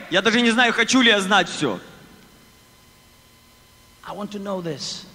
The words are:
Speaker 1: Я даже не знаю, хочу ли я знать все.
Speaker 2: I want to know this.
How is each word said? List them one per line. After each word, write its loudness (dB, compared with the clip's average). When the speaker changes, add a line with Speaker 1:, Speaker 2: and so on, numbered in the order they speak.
Speaker 1:
Я 2
даже 2
не 4
знаю, 2
хочу 2
ли 6
я 4
знать 2
все. -4
Speaker 2:
I -14
want -10
to -12
know -6
this. -10